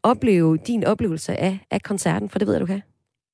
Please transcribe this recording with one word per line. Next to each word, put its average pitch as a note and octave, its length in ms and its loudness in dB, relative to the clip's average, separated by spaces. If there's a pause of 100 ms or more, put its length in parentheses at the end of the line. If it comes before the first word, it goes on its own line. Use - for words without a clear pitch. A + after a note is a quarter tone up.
opleve F#3 540 4
din A3+ 260 -2
oplevelse F3+ 520 -2
af, F#3+ 240 -2 (120)
af G3+ 100 -4
koncerten? G3 480 -2
For - 100 -4
det G3+ 80 2
ved G#3 60 2
jeg, E3 80 0
du F#3 40 -2
kan. F#3+ 160 -4 (520)